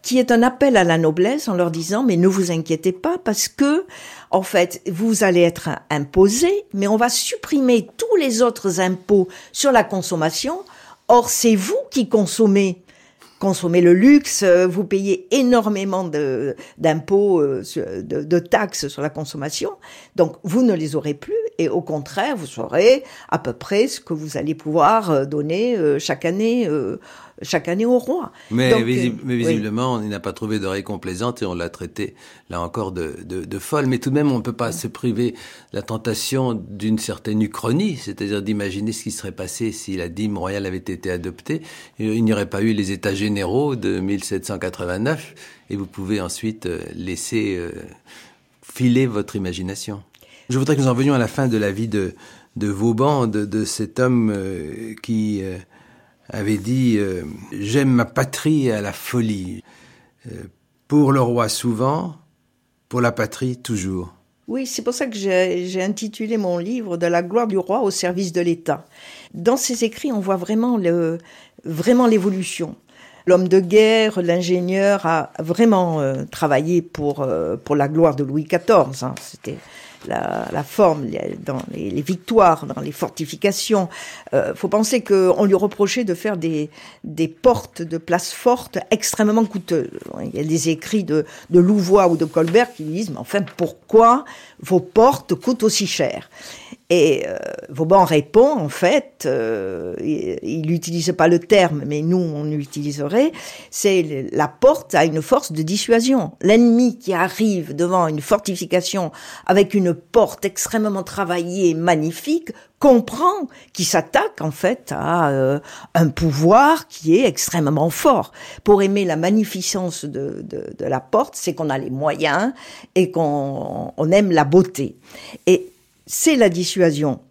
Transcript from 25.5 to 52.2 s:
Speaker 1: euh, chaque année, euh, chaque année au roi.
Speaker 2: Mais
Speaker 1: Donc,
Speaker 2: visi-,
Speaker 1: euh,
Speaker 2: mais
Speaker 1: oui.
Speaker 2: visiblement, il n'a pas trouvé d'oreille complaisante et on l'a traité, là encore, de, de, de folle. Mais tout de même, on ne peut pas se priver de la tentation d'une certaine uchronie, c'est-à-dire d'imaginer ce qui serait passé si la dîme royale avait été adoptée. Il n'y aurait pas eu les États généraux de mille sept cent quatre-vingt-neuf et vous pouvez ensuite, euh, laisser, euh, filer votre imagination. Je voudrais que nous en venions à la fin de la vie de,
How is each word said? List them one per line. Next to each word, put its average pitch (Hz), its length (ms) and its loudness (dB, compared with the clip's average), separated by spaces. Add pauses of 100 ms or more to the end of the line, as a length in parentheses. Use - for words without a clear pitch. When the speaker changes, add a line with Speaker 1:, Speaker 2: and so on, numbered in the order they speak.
Speaker 1:
euh, 147 220 2
chaque 156 260 -4
année, 220 440 0
euh, 135 300 -4 (440)
chaque - 260 -4
année 196 180 -2
au 247 120 2
roi. 269 340 -4 (180)
Speaker 2:
Mais 123 200 2
Speaker 1:
Donc, 113 140 4
Speaker 2:
visi-, 123 260 0
Speaker 1:
euh, 107 140 -10
Speaker 2:
mais 127 100 -4
Speaker 1:
oui. 117 120 0
Speaker 2:
visiblement, 113 560 -2
il 107 60 -6
n'a 101 120 -6
pas 98 120 -6
trouvé 107 260 -4
d'oreille 98 240 -4
complaisante 95 600 -6
et 107 40 -4
on 90 80 -4
l'a 85 140 -6
traité, - 460 -10 (360)
là 87 100 -6
encore, 95 300 -6
de, 85 240 -6 (100)
de, 90 200 -8
de - 140 -10
folle. 147 280 -2
Mais 127 120 0
tout 127 120 -4
de 131 40 -2
même, 147 180 2
on 123 60 0
ne 107 40 -4
peut 117 100 -6
pas 113 200 -4
se - 160 -8
priver 120 440 -4
de - 40 -14 (360)
la 101 100 -8
tentation 117 720 -4
d'une 101 440 -4
certaine 107 440 -4
uchronie, 139 540 -2
c'est-à-dire 101 460 -6
d'imaginer 101 500 -4
ce - 120 -10
qui 110 80 -8
serait - 180 -12
passé 92 400 -8
si - 260 -10
la 87 120 -6
dîme 101 280 -6
royale 98 300 -6
avait 92 120 -6
été 92 320 -8
adoptée. 90 520 -6 (360)
Il 110 260 0
n'y 110 80 4
aurait 101 180 -2
pas 101 120 -4
eu 113 100 2
les 101 180 -2
États 98 240 -4
généraux 104 640 -2
de 98 240 -4
mille 95 240 -4
sept 95 220 -6
cent 101 120 -8
quatre-vingt-neuf 95 760 -6 (360)
et 101 60 -8
vous 98 100 -8
pouvez 98 340 -6
ensuite, 107 460 -8
euh, 82 140 -6 (140)
laisser, 92 600 -6
euh, 85 140 -8 (920)
filer 127 440 0
votre 104 300 -6
imagination. 95 680 -8 (480)
Je 127 80 0
voudrais 139 160 0
que 139 60 -2
nous 131 80 2
en 127 60 2
venions 135 200 0
à 131 40 2
la 113 100 2
fin 135 180 -2
de 117 100 0
la 104 140 0
vie 110 180 -6
de, 98 260 -4 (420)